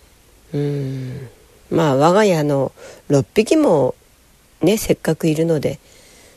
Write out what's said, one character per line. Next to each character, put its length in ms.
う 40
ー 20
ん。 720
ま 200
あ、 80
我 160
が 100
家 200
の 280
六 240
匹 240
も 380
ね、 160
せ 160
っ 20
か 220
く 100
い 80
る 100
の 140
で、 200